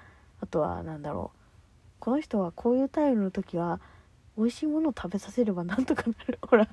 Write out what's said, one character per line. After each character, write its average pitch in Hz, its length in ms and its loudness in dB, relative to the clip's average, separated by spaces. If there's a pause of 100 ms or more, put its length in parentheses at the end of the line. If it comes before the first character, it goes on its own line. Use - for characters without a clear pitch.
(400)
あ 196 60 -6
と 170 140 0
は 170 240 -2
な 160 120 -8
ん 147 60 -12
だ 147 100 -6
ろ 85 220 -6
う。 - 40 -20 (600)
こ 226 140 -2
の 294 80 2
人 - 180 -2
は 180 140 0
こ 240 200 0
う 254 40 4
い 269 80 2
う 269 40 -2
タ 294 200 2
イ 254 80 4
ム 208 80 2
の 185 80 0
時 - 240 -6
は、 170 240 -2 (560)
美 214 80 2
味 240 80 4
し - 100 -8
い 311 40 0
も 302 140 2
の 320 100 2
を 226 60 -6
食 - 120 -8
べ 190 100 -4
さ - 140 -8
せ 247 120 2
れ 214 80 2
ば 175 120 -2
な 180 120 -2
ん 262 80 2
と - 120 2
か - 100 -6
な 233 80 0 (140)
る。 254 140 -6
<laughs> - 60 -10
ほ - 60 8
ら、 220 180 6